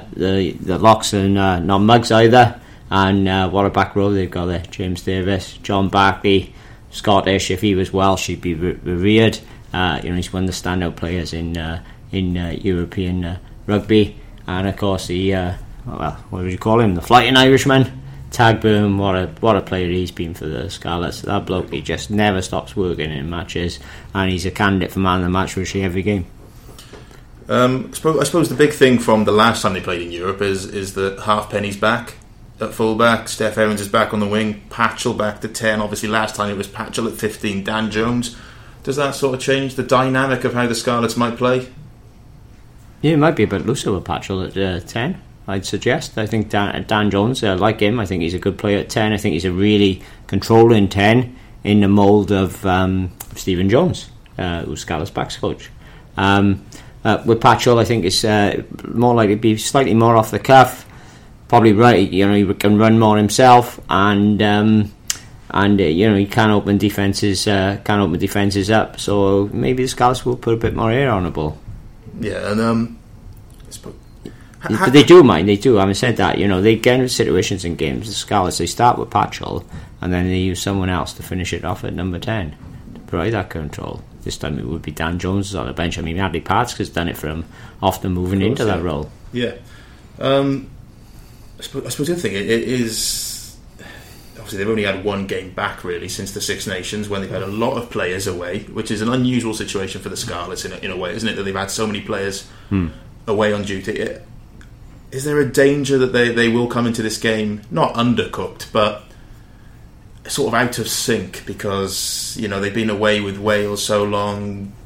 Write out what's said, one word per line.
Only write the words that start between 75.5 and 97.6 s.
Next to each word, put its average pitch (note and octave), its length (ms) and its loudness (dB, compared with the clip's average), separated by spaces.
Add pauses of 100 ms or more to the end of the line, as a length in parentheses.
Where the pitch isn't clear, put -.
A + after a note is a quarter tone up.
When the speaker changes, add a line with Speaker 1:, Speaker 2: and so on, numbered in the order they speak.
Speaker 1:
do. A2 200 4
Having G2 180 4
said A#2+ 240 0
that, F#2 200 2
you G2 120 0
know, F#2 120 2
they A2 140 6
get B2 200 4
into B2+ 120 2
situations F#2 560 0
in E2+ 140 -4
games, D2+ 300 -4
the G2+ 60 -10
Scarlets, F#2 440 -2
they E2+ 80 -2
start A#2+ 320 2
with - 120 -6
Patchell, - 540 -4 (380)
and F2+ 100 -4
then F2+ 140 0
they F#2 140 -2
use F#2 220 -2
someone G2 280 -2
else F2 240 -2
to - 100 -16
finish F2+ 300 -6
it E2+ 100 -6
off F#2 220 -6
at - 80 -8
number F2 260 -6
ten F#2+ 380 -6 (380)
to - 60 -18
provide F#2 300 -4
that G2+ 180 -4
control. - 520 -10 (220)
This - 120 -8
time D2 240 -6
it G#1+ 60 -8
would D#2 160 -8
be D2+ 100 -10
Dan E2 280 -4
Jones F#2+ 360 -4
on B1 120 -6
the C2+ 60 -8
bench. E2+ 240 -4
I D#2+ 40 -8
mean, E2 160 -6
Hadley F#2 240 -4
Parks A#2 380 -2
has G2+ 100 -4
done F2 180 -4
it C#2+ 80 -6
for D2 140 -8
him, D#2+ 160 -8 (360)
often F#2+ 300 0
moving F2+ 300 0
Speaker 2:
Of G#2 80 2
course, G#2+ 100 -2
Speaker 1:
into A#2+ 60 0
that F#2 140 0
Speaker 2:
yeah. E2+ 40 -6
Speaker 1:
role. D2+ 280 -6 (200)
Speaker 2:
Yeah. A#2+ 220 -6 (640)
Um, C#3 500 0 (920)
I - 40 -18
suppose, - 220 -10
I B2 40 -12
suppose C#3 180 -4
the F3 60 -2
other F3 80 -6
thing, G2 120 -4
it, G2+ 160 -4
it A2+ 180 2
is, - 920 -6 (720)
obviously - 280 -14
they've G2+ 100 -2
only G#2+ 140 0
had F#2+ 200 -4
one G2 240 -4
game F#2 260 -8
back G2+ 300 -8
really F2+ 260 -8
since - 240 -10
the G2+ 80 -8
Six - 260 -6
Nations, G2+ 420 -8
when G2 120 -4
they've F#2+ 100 -8
had F#2+ 100 -6
a F#2+ 60 -8
lot A#2 300 -2